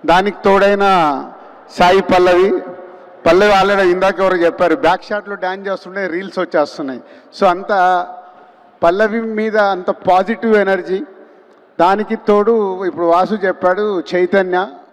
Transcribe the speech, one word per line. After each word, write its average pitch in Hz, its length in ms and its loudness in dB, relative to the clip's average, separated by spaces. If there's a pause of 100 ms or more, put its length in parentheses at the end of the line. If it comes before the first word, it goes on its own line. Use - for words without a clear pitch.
దానికి 190 380 2
తోడైన 196 400 2 (840)
సాయి 185 320 2
పల్లవి, 185 480 2 (760)
పల్లవి 196 260 4
already 196 400 2
ఇందాక 185 280 0
ఎవరు 190 140 2
చెప్పారు, 170 400 0
బ్యాక్ 160 280 0
షాట్లో 202 320 -8
డ్యాన్స్ 190 340 -8
చేస్తుంటే 190 380 -8
రీల్స్ 180 320 -8
వచ్చేస్తున్నాయి. 147 600 -4 (400)
So 196 60 2
అంత 190 260 -2 (1080)
పల్లవి 208 380 0
మీద 220 360 -4
అంత 196 340 0
పాజిటివ్ 202 680 0
ఎనర్జీ. 190 460 -2 (800)
దానికి 202 360 2
తోడు 208 680 0
ఇప్పుడు 170 200 -4
వాసు 175 300 2
చెప్పాడు 190 680 -2 (120)
చైతన్య 185 540 0 (240)